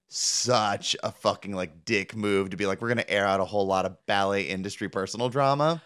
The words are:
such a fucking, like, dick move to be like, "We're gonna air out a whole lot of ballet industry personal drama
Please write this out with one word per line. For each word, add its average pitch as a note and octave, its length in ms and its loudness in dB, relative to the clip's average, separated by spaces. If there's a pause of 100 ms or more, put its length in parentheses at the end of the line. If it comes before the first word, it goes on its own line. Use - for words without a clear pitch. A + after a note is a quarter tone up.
such - 920 0
a G#2+ 100 -2
fucking, G2+ 400 -2
like, E2+ 320 -6
dick G2+ 320 -2
move G2 340 2
to F#2+ 60 -10
be G2+ 100 0
like, F#2+ 140 0
"We're A#2 80 -4
gonna A#2 200 0
air G2+ 180 2
out G2 140 4
a F#2 40 2
whole G2 220 0
lot F#2+ 200 2
of F#2+ 200 -8
ballet G2 360 0
industry F#2+ 460 -6
personal G#2+ 400 -4
drama C#3+ 580 2